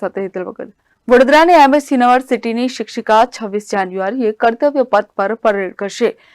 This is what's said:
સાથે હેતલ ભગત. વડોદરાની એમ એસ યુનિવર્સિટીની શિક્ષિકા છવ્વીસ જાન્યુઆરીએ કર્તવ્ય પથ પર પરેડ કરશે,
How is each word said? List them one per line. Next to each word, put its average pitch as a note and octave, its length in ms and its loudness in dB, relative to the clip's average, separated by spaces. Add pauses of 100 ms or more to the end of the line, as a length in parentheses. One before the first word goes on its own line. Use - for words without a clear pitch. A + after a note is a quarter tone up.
સાથે F#3+ 240 -8
હેતલ F#3 220 -10
ભગત. - 200 -14 (400)
વડોદરાની C#4 540 4
એમ C#4 180 4
એસ C#4+ 120 -6
યુનિવર્સિટીની B3 840 0
શિક્ષિકા A3 480 0 (140)
છવ્વીસ G#3 360 -8
જાન્યુઆરીએ G3 640 -4 (100)
કર્તવ્ય C4 480 0
પથ G3+ 160 0 (140)
પર G#3+ 240 -4
પરેડ G3+ 340 -4
કરશે, G3+ 320 -4 (220)